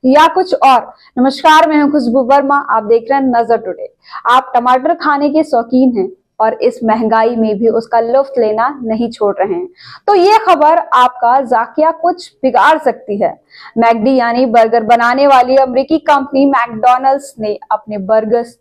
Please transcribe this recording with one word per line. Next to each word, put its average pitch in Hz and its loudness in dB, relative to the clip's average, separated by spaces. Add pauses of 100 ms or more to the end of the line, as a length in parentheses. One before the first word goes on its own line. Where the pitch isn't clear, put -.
या 294 4
कुछ 370 -2
और? 262 2 (260)
नमस्कार, 311 2
मैं 302 2
हूं 285 0
खुशबू 254 0
वर्मा, 277 2
आप 226 -4
देख 226 0
रहे 277 0
हैं 269 -2
नजर 233 0
टुडे। 202 -10 (400)
आप 254 2
टमाटर 254 0
खाने 294 -2
के 311 0
शौकीन 254 0
हैं 190 -4 (300)
और 220 0
इस - -2
महंगाई 226 0
में 220 -2
भी 226 0
उसका 233 -2
लुत्फ 262 0
लेना 220 0 (160)
नहीं 226 -4
छोड़ 202 -2
रहे - -4
हैं, 180 -6 (400)
तो 403 2
ये 392 4
खबर 320 2 (180)
आपका 254 2
जाकिया 254 -2
कुछ 349 -6 (120)
बिगाड़ 262 2
सकती 214 -6
है। 175 -2 (440)
मैकडी 233 2
यानी 240 0
बर्गर 226 2
बनाने 240 2
वाली 254 4
अमेरिकी 269 0
कंपनी 277 0
मैकडॉनल्ड्स 254 -2
ने 208 -6 (140)
अपने 214 -6
बर्गर 220 0 (160)